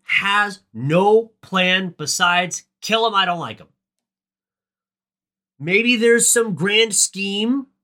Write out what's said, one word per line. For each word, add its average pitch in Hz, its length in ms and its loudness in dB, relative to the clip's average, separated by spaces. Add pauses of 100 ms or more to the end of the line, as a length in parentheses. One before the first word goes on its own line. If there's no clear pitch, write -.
has 202 580 -2 (120)
no 190 580 2 (100)
plan 185 560 -2
besides 175 640 -2 (180)
kill 226 260 0
him, 214 80 -2
I 190 100 2
don't 175 140 -4
like 117 200 -10
him. 80 80 -20 (1900)
Maybe 208 360 0
there's 233 340 4
some 226 260 0
grand 208 400 0
scheme, 208 720 -2 (160)